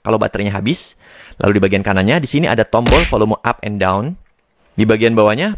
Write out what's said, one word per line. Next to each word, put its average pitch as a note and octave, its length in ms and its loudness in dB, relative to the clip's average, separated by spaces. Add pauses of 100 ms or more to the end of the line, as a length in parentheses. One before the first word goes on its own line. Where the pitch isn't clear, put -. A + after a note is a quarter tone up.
kalau G#2+ 160 0
baterainya G2+ 320 -4
habis. G#2 400 -6 (480)
Lalu G2+ 160 2
di G2 80 2
bagian G2 160 0
kanannya G2+ 400 0
di C3 80 -6
sini - 160 0
ada A2 160 0
tombol A#2+ 480 2
volume G#2+ 320 0
up - 240 -4
and G#2 160 -4
down. G2+ 320 -2 (600)
Di G#2+ 80 2
bagian A2+ 320 2
bawahnya A#2 420 2